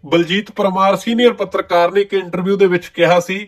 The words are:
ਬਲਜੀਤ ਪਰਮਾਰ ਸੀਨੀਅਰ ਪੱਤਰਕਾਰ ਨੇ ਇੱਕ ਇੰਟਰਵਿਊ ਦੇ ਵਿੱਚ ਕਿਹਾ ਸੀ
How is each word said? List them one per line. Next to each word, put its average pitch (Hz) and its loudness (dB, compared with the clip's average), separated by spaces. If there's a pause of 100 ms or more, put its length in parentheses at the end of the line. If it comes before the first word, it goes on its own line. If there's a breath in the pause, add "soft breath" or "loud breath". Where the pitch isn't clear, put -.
ਬਲਜੀਤ 170 -2
ਪਰਮਾਰ 190 0
ਸੀਨੀਅਰ 233 2
ਪੱਤਰਕਾਰ 185 -2
ਨੇ 202 0
ਇੱਕ 196 -2
ਇੰਟਰਵਿਊ 185 -2
ਦੇ 190 4
ਵਿੱਚ 180 0
ਕਿਹਾ 170 2
ਸੀ 196 -6